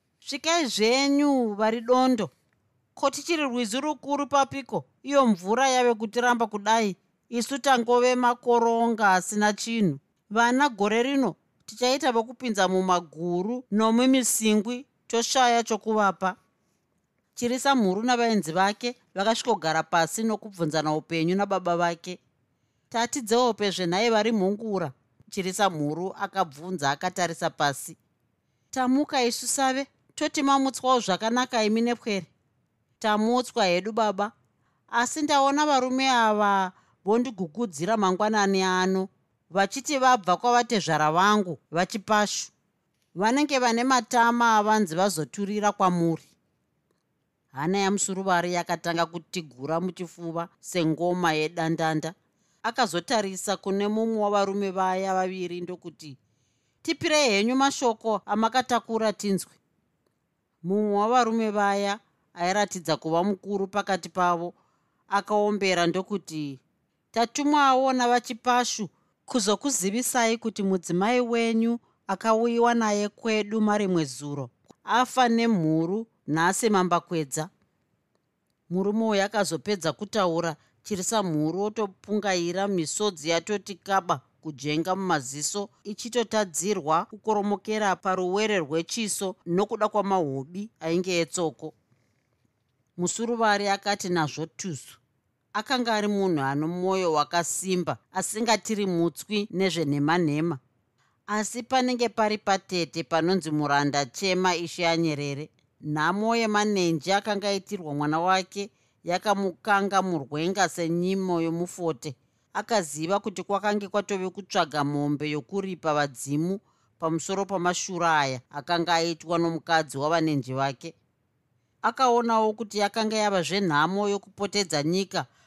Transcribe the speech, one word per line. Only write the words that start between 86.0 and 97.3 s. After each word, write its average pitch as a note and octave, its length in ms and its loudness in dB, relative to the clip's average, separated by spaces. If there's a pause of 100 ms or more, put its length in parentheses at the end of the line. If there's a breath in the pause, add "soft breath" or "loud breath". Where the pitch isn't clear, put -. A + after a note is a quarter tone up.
kukoromokera G#3 880 -2
paruwere F#3+ 640 0
rwechiso F3 760 -4 (100)
nokuda G#3 440 0
kwamahobi F#3 800 -2 (100)
ainge F3 420 0
etsoko. D#3 520 -6 (1200)
Musuruvare G#3 760 0
akati G3+ 380 -2
nazvo D#3+ 360 -2
tusu. - 540 -12 (540)
Akanga A#3 420 -2
ari G#3 120 0
munhu F#3+ 340 0
ano C#3 260 -2
mwoyo F3+ 460 0
wakasimba, E3 840 -2 (160)